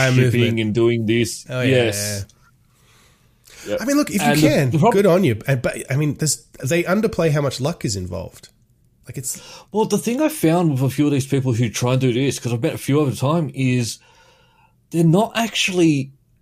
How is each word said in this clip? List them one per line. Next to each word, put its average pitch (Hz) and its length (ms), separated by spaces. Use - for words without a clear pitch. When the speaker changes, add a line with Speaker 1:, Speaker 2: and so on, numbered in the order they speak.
Speaker 1:
fire 131 120
Speaker 2:
shipping 123 280
Speaker 1:
movement. 117 200
Speaker 2:
and 107 140
doing 117 320
this. 113 420
Speaker 1:
Oh, 127 140
yeah, 123 60
Speaker 2:
Yes. 104 120
Speaker 1:
yeah, 104 200
yeah. 101 80
Speaker 2:
Yep. - 80
Speaker 1:
I 214 40
mean, 277 120
look, 294 140
if - 60
you 190 60
Speaker 2:
And 147 180
the, 156 80
Speaker 1:
can, 160 220
Speaker 2:
the 151 80
prob- 214 140
Speaker 1:
good 202 140
on 180 160
you. 113 240
And, 117 160
but, - 280
I 131 60
mean, 147 180
there's, - 300
they 170 180
underplay 180 480
how 147 120
much 131 180
luck 151 240
is 110 100
involved. 90 540
Like, - 120
it's - 220
Speaker 2:
Well, 214 140
the 208 140
thing 240 220
I 311 80
found 170 440
with 127 100
a 135 80
few 147 160
of 143 60
these 135 160
people 135 240
who 113 160
try 123 240
and 131 80
do 127 120
this, 127 280
'cause 117 120
I've 113 100
met 143 120
a 117 40
few 139 200
over 135 160
time, 147 400
is 127 440
they're 170 140
not 185 320
actually, 175 760